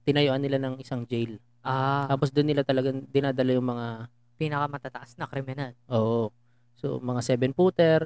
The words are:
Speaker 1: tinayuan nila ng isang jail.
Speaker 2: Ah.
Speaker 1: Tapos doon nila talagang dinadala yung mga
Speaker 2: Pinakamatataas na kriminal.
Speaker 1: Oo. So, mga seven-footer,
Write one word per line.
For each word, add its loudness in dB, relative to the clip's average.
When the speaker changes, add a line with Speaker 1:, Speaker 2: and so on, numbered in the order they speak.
Speaker 1:
tinayuan 2
nila 0
ng -4
isang -6
jail. -4
Speaker 2:
Ah. 0
Speaker 1:
Tapos 0
doon 2
nila 2
talagang 0
dinadala 0
yung 2
mga -6
Speaker 2:
Pinakamatataas -6
na -10
kriminal. -8
Speaker 1:
Oo. 0
So, -6
mga -4
seven-footer, 4